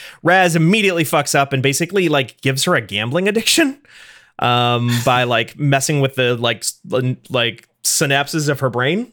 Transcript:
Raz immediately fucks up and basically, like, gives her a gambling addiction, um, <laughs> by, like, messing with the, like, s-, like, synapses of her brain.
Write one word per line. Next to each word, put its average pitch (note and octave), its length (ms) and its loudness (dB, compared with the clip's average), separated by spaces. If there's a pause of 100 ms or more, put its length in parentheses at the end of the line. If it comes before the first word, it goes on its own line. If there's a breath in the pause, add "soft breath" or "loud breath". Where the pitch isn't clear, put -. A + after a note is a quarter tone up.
(240 loud breath)
Raz F3 320 4
immediately F3 480 2
fucks D3 320 -2
up C#3+ 180 2
and C3 80 0
basically, E3+ 480 0
like, C#3 320 -2
gives C3+ 220 -2
her F3+ 100 0
a C#3 80 2
gambling A#2 460 -2
addiction, C#4 520 0 (600 loud breath)
um, A#2+ 580 0
<laughs> A#2+ 80 -4
by, B2 200 2
like, A#2 340 -2
messing C#3+ 420 0
with C3+ 140 0
the, B2 220 0
like, A#2 200 -2
s-, - 220 -8 (500)
like, A#2 380 -4 (160)
synapses C#3+ 680 -2
of C#3+ 100 -2
her C3+ 100 -2
brain. D3 440 -2